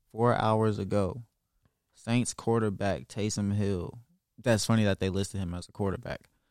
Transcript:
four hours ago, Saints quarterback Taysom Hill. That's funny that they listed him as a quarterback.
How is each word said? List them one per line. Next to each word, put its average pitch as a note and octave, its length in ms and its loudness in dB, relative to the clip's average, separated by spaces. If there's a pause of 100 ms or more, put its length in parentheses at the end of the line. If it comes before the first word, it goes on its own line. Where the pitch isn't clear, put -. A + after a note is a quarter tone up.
(100)
four A#2 240 2
hours A2 460 2
ago, G2 420 -2 (720)
Saints A#2 400 0
quarterback G2+ 720 0
Taysom G2+ 480 -2
Hill. G2+ 460 -2 (440)
That's A2+ 220 2
funny A2+ 180 4
that G2 140 2
they F#2+ 100 0
listed G2 320 -2
him F2 140 -4
as F2+ 140 -10
a - 40 -20
quarterback. G2 500 -4 (280)